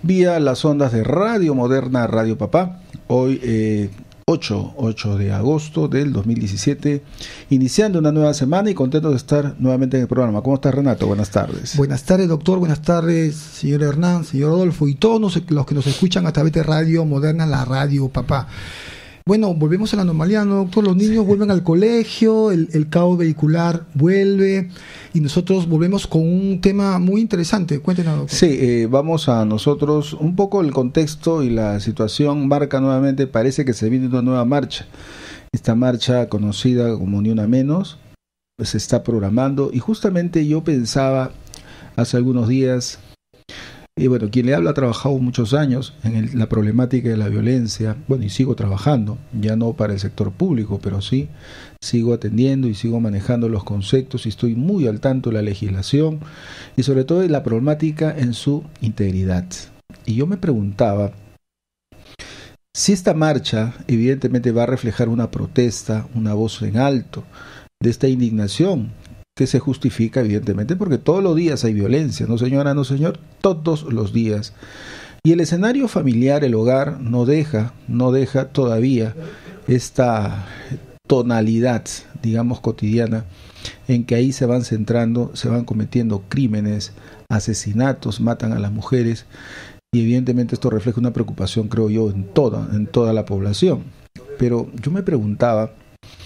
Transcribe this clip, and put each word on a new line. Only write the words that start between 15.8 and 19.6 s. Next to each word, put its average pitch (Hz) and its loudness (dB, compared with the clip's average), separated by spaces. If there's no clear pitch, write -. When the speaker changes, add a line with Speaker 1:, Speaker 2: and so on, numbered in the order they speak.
Speaker 2:
escuchan 180 0
a 156 0
través 151 2
de 165 2
Radio 160 2
Moderna, 156 0
la 135 0
Radio 135 0
Papá. 131 -2
Bueno, 202 2
volvemos 165 2